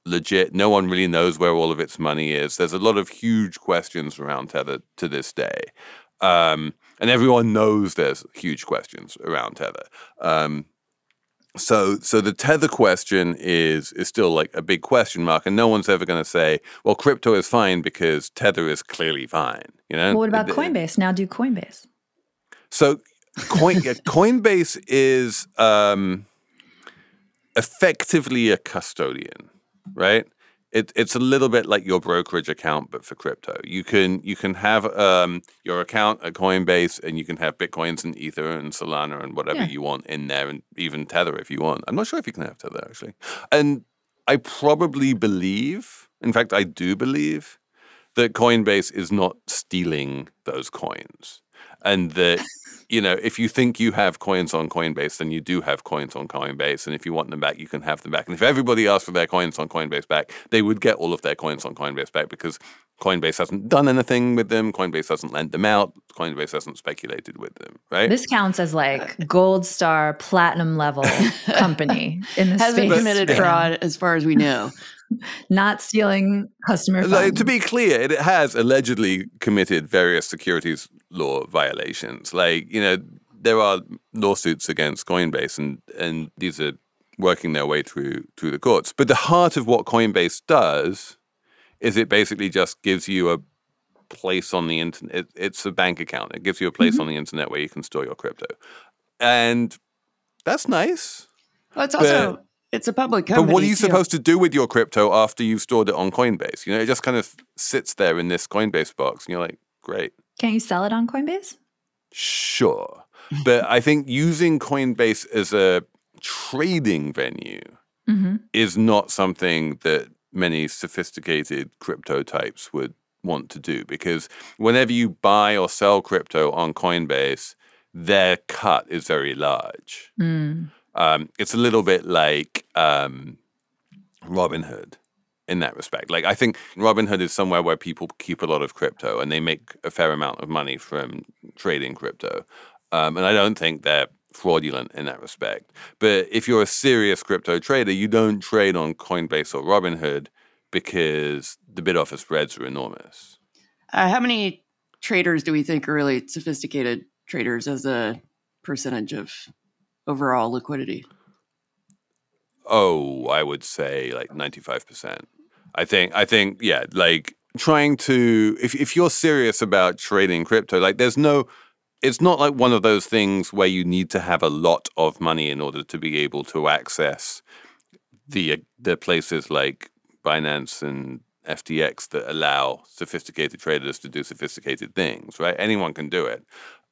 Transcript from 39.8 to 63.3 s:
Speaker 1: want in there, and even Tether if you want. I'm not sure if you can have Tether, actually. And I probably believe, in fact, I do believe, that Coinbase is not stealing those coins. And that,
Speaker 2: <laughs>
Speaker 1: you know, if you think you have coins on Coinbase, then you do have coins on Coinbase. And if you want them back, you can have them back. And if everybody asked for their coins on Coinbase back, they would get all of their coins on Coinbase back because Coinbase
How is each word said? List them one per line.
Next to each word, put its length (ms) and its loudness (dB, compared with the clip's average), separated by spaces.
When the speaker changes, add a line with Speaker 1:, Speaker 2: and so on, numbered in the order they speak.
Speaker 1:
want 260 -8
in 200 -8
there, 220 -4
and 120 -12
even 300 -8
Tether 320 -2
if 120 -14
you 120 -6
want. 260 -2
I'm 80 -6
not 100 -2
sure 140 -6
if 80 -10
you 60 -12
can 100 -10
have 140 -12
Tether, 280 -14
actually. 280 -20
And 360 2
I 80 4
probably 800 0
believe, 960 -2
in 120 -2
fact, 180 2
I 120 2
do 340 -2
believe, 600 -4
that 180 2
Coinbase 600 2
is 160 -6
not 280 0
stealing 800 -6
those 260 -8
coins. 720 -14
And 280 2
that, 280 4
Speaker 2:
<laughs> 240 -20
Speaker 1:
you 120 2
know, 200 2
if 160 -4
you 120 0
think 300 0
you 120 2
have 280 0
coins 340 -2
on 160 -2
Coinbase, 480 -4
then 140 -6
you 100 -4
do 200 -2
have 220 -4
coins 320 -6
on 120 -10
Coinbase. 600 -6
And 80 -6
if 100 -12
you 80 -6
want 160 -4
them 100 -10
back, 200 -4
you 80 -16
can 140 -8
have 200 -4
them 100 -12
back. 160 -4
And 80 -8
if 60 -2
everybody 460 4
asked 180 4
for 60 -12
their 160 0
coins 320 -2
on 100 -6
Coinbase 380 -6
back, 240 -2
they 100 4
would 200 0
get 140 2
all 180 -2
of 80 -6
their 140 -2
coins 300 -6
on 100 -10
Coinbase 360 -6
back 180 -2
because 300 -10
Coinbase 360 0